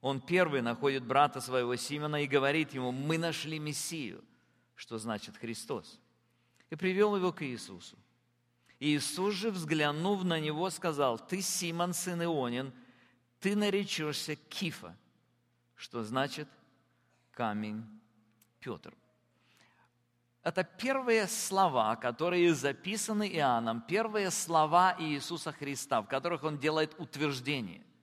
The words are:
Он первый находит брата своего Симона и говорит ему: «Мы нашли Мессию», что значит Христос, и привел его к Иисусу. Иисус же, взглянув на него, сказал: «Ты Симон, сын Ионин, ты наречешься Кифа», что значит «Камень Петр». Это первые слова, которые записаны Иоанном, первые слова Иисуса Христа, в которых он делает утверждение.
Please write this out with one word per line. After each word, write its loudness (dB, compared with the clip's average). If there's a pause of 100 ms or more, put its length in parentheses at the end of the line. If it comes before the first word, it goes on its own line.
Он -2
первый 4
находит 2
брата 4
своего 0
Симона -4
и -2
говорит 2
ему: -4
«Мы -2
нашли -4
Мессию», -8 (500)
что -12
значит -8
Христос, -8 (720)
и -10
привел 2
его 2
к -8
Иисусу. -10 (840)
Иисус 0
же, -2
взглянув 0
на 2
него, -2
сказал: 2
«Ты -6
Симон, -2
сын -2
Ионин, 0 (680)
ты 2
наречешься 0
Кифа», -8 (760)
что -10
значит -4 (840)
«Камень -4 (760)
Петр». -10 (1500)
Это -2
первые 0
слова, 2
которые 4
записаны -2
Иоанном, 2
первые 0
слова 4
Иисуса -4
Христа, -2
в -10
которых -2
он -4
делает 0
утверждение. -4 (180)